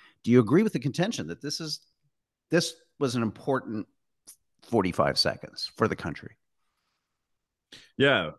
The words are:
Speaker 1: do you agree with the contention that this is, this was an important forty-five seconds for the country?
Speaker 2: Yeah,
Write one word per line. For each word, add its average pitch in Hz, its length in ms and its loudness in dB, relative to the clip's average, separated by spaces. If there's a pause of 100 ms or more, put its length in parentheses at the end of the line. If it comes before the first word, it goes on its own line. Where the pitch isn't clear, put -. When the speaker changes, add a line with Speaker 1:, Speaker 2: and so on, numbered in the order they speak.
(220)
Speaker 1:
do 113 80 -2
you 123 100 8
agree 123 220 4
with 220 120 0
the - 40 -4
contention 160 500 -4
that 85 120 -10
this 143 180 -10
is, 156 220 -10 (720)
this 170 240 0 (240)
was 127 180 -2
an 120 60 0
important 113 680 -4 (720)
forty-five 87 560 0
seconds - 580 -6
for 113 120 2
the - 80 -4
country? - 400 -12 (1600)
Speaker 2:
Yeah, 117 420 2